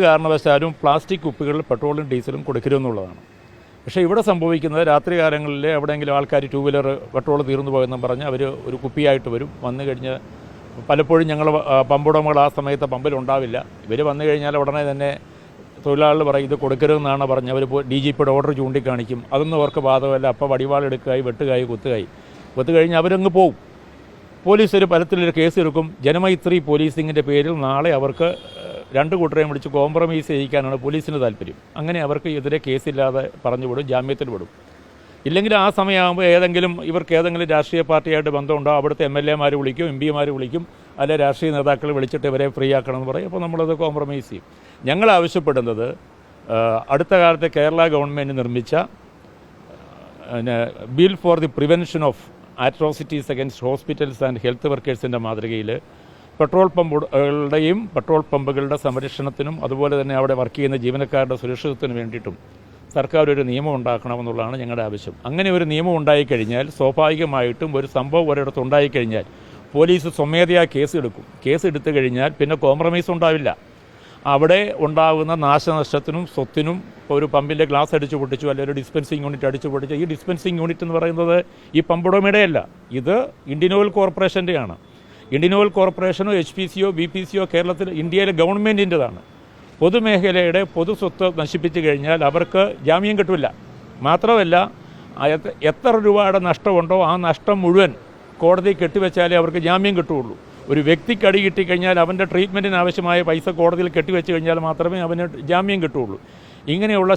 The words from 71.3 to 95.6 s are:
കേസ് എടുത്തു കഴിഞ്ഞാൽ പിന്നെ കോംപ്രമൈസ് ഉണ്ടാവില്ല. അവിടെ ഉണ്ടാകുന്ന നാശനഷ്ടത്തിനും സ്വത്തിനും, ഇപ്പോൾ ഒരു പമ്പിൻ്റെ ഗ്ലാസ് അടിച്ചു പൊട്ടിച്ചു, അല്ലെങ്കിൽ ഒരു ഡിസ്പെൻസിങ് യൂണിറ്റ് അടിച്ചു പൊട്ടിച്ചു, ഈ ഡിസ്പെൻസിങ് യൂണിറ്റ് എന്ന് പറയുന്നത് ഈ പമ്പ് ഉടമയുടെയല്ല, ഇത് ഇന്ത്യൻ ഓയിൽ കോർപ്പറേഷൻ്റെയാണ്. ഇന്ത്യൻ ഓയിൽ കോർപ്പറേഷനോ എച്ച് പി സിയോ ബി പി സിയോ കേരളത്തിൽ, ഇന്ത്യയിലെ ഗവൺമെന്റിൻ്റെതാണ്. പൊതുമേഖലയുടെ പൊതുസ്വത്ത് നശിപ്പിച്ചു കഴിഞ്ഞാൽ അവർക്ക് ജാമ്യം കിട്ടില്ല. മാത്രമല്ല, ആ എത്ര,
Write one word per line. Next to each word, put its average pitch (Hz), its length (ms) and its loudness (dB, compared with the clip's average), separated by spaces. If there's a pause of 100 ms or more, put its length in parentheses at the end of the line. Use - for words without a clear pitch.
കേസ് 165 260 0
എടുത്തു 147 260 -4
കഴിഞ്ഞാൽ 131 420 0
പിന്നെ 147 160 0 (100)
കോംപ്രമൈസ് 165 520 2
ഉണ്ടാവില്ല. 160 340 2 (840)
അവിടെ 160 280 4 (260)
ഉണ്ടാകുന്ന 156 460 2 (140)
നാശനഷ്ടത്തിനും 156 800 0 (100)
സ്വത്തിനും, 156 440 -4 (220)
ഇപ്പോൾ - 180 -4
ഒരു 151 160 2
പമ്പിൻ്റെ 151 360 0
ഗ്ലാസ് 143 280 0
അടിച്ചു 143 220 -4
പൊട്ടിച്ചു, 135 320 -4
അല്ലെങ്കിൽ 135 200 -4
ഒരു 139 80 -8
ഡിസ്പെൻസിങ് 147 460 -6
യൂണിറ്റ് 139 240 -6
അടിച്ചു 135 220 -6
പൊട്ടിച്ചു, 139 300 -4
ഈ - 100 -2
ഡിസ്പെൻസിങ് 175 480 -4
യൂണിറ്റ് 170 240 -4
എന്ന് 165 140 -4
പറയുന്നത് 165 380 2 (420)
ഈ 160 120 6
പമ്പ് 170 180 0
ഉടമയുടെയല്ല, 196 500 4 (420)
ഇത് 160 160 0 (380)
ഇന്ത്യൻ 180 240 2
ഓയിൽ 208 200 4
കോർപ്പറേഷൻ്റെയാണ്. 180 800 0 (600)
ഇന്ത്യൻ 180 220 4
ഓയിൽ 208 200 4
കോർപ്പറേഷനോ 190 640 0
എച്ച് - 160 -6
പി 190 160 -4
സിയോ 196 260 0
ബി 170 140 -2
പി 185 180 -6
സിയോ 196 140 0 (100)
കേരളത്തിൽ, 175 340 0 (140)
ഇന്ത്യയിലെ 185 400 0
ഗവൺമെന്റിൻ്റെതാണ്. 185 800 0 (600)
പൊതുമേഖലയുടെ 185 800 2 (120)
പൊതുസ്വത്ത് 185 520 -2 (140)
നശിപ്പിച്ചു 156 400 -4
കഴിഞ്ഞാൽ 151 400 0 (100)
അവർക്ക് 170 320 0 (260)
ജാമ്യം 196 300 2
കിട്ടില്ല. 170 280 0 (640)
മാത്രമല്ല, 180 480 4 (640)
ആ 135 60 0 (100)
എത്ര, 160 140 -10 (200)